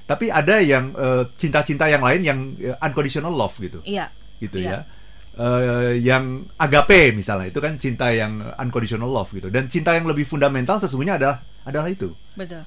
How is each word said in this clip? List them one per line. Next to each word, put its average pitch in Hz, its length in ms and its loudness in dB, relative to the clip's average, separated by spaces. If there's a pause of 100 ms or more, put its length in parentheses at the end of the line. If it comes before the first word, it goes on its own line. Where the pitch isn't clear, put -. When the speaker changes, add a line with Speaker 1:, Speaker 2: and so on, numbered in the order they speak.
Speaker 1:
Tapi - 240 0
ada 160 260 4
yang, 135 380 4
eh, 127 260 2 (140)
cinta-cinta 151 500 0
yang 147 140 4
lain 131 240 4
yang, 139 140 2 (180)
eh, 123 240 -6
unconditional 147 500 -2
love 123 300 0
gitu. 90 240 -8
Speaker 2:
Iya. 190 240 -6 (320)
Speaker 1:
Gitu 98 180 -6
Speaker 2:
Iya. 92 140 -2
Speaker 1:
ya. 98 60 -4 (600)
Eh, 123 640 2
yang 131 400 2 (160)
agape 147 560 8
misalnya, 92 400 -2
itu 143 80 -4
kan 151 160 -2
cinta 123 320 0
yang 107 320 0 (160)
unconditional 117 480 -4
love 123 240 -2
gitu. 92 240 -8
Dan 131 160 -2
cinta 170 240 2
yang 165 80 2
lebih 147 240 -2
fundamental 143 560 0
sesungguhnya 151 320 -2
adalah, 139 240 2 (240)
adalah 151 240 -4
itu. 180 240 -6 (240)
Speaker 2:
Betul. 170 320 -12